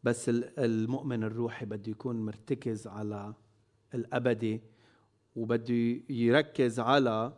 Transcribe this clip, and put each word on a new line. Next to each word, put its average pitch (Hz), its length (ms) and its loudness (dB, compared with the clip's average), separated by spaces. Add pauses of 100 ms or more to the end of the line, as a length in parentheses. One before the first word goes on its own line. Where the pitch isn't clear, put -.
بس 120 260 0
ال-، 120 300 0
المؤمن 117 640 0
الروحي 113 420 -4
بده 104 240 -8
يكون 113 360 -4
مرتكز 110 600 -6
على 104 480 -8 (600)
الأبدي، 117 640 0 (760)
وبده 117 640 0 (100)
يركز 123 720 4
على 120 580 2